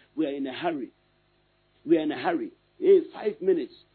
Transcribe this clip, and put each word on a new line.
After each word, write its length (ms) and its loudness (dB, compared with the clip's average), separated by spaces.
We 100 -2
are 80 -4
in 140 -6
a 60 -8
hurry. 380 -6
We 120 6
are 40 -2
in 100 -2
a 60 -6
hurry. 340 -4
Hey, 220 6
five 280 -8
minutes. 320 -2